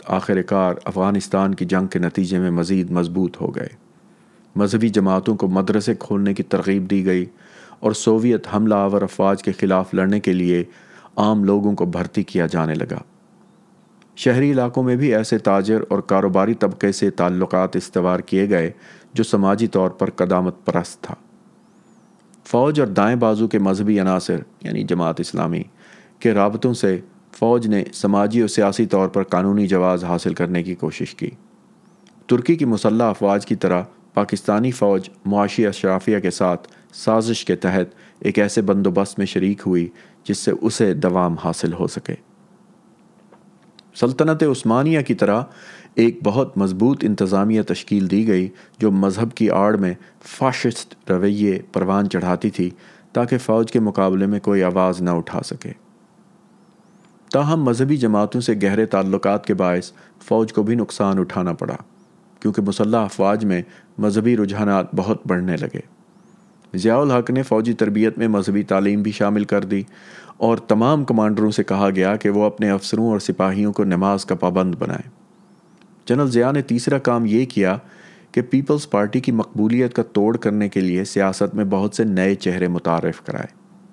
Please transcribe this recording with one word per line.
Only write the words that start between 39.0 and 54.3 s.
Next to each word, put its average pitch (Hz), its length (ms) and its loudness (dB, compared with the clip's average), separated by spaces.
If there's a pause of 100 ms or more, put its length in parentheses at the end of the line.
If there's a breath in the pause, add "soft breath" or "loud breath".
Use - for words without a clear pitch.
میں 98 80 0
شریک 98 400 -2
ہوئی 87 220 2 (360 loud breath)
جس 104 140 -4
سے - 140 0 (100)
اسے 107 320 2
دوام 90 500 0
حاصل 85 300 -4
ہو 87 140 -4
سکے۔ - 280 -8 (1800)
سلطنت 151 480 0
عثمانیہ 139 580 2
کی 123 120 -2
طرح 101 280 2 (540 loud breath)
ایک 113 280 4
بہت 127 340 0
مضبوط 101 460 0
انتظامیہ 101 580 2
تشکیل 95 500 -2
دی 110 160 2
گئی 92 200 2 (320 loud breath)
جو 107 120 2
مذہب 98 420 0
کی 110 160 2
آڑ 101 280 2
میں 92 160 0 (300 loud breath)
فاشسٹ - 880 -4
رویے 101 500 0 (100)
پروان 98 380 0
چڑھاتی 90 400 -2
تھی 90 200 -2 (440 loud breath)
تاکہ 120 240 0
فوج 113 340 0
کے 123 80 2
مقابلے 98 460 2
میں 101 140 -2